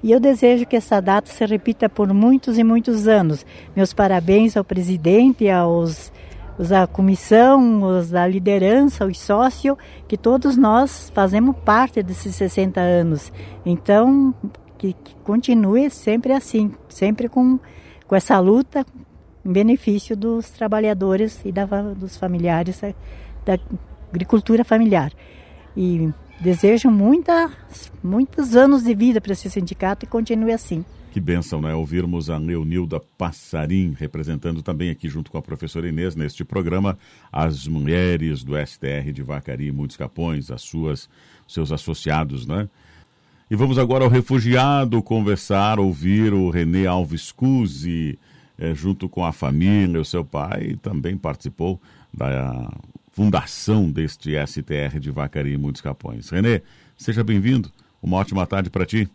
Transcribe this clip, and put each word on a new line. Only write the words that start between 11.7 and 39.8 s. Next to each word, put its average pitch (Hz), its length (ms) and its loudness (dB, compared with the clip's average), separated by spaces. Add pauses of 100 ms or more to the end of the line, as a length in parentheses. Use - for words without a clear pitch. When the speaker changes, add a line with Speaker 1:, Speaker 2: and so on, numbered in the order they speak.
Speaker 1:
desses 185 320 -6
sessenta 190 460 -2
anos. 175 520 2 (340)
Então, 240 680 4 (440)
que, 190 160 -4
que - 300 -18
continue 233 640 2
sempre 233 420 -2
assim, 220 400 0 (160)
sempre 214 400 -2
com, 254 320 2 (480)
com 190 80 0
essa 196 240 4
luta 240 460 2 (600)
em 190 60 -4
benefício 208 640 2
dos 226 340 -4
trabalhadores 214 960 -2
e 196 80 -6
da, 196 140 -2
dos 196 500 -6
familiares, 175 640 -2
da, - 800 -6
da - 40 -4 (480)
agricultura 220 540 2
familiar. 202 480 2 (640)
E 175 340 -2 (320)
desejo 202 480 4
muita, 320 600 4 (500)
muitos 240 540 0
anos 269 280 6
de 233 120 2
vida 226 240 4
para 202 140 -6
esse 185 160 -8
sindicato 190 560 -4
e - 20 -20
continue 226 460 -2
assim. 180 320 -6 (260)
Speaker 2:
Que - 80 -4
bênção, 85 420 -4
né? 78 140 -4
Ouvirmos 82 540 -4
a 80 80 -4
Leonilda 82 640 -4 (160)
Passarim, 85 840 -4
representando 78 600 -8
também 85 280 -6
aqui 80 200 -10
junto 76 200 -10
com - 80 -12
a 76 40 -10
professora 82 480 -10
Inês, 82 260 -6
neste 76 300 -8
programa, 92 520 -4 (340)
as 73 360 -4
mulheres 80 760 -2
do 67 120 -8
S 73 240 -8
T 67 80 -8
R 71 240 -8
de 67 100 -12
Vacaria 71 460 -10
e 71 40 -6
Muitos 69 260 -8